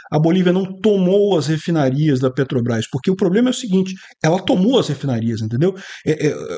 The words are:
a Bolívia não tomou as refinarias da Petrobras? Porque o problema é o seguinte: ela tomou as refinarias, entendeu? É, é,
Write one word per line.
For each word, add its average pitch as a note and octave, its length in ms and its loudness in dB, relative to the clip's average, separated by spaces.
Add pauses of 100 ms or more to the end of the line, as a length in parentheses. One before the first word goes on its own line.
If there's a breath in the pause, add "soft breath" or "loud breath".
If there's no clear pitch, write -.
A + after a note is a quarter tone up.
a D#3 80 0
Bolívia F3 360 4
não F#3+ 100 0 (180)
tomou G3+ 560 2
as C3+ 100 -2
refinarias D3+ 720 0
da B2+ 120 0
Petrobras? A#2+ 580 -2
Porque - 220 -2
o F#3 40 0
problema G#3 340 2
é - 20 0
o - 20 -2
seguinte: F#3+ 400 -2 (300 loud breath)
ela E3 160 2
tomou A#3 400 2
as - 80 0
refinarias, A#2 540 -4
entendeu? A#2+ 320 0 (340 loud breath)
É, D3+ 200 0
é, C#3 60 0 (240)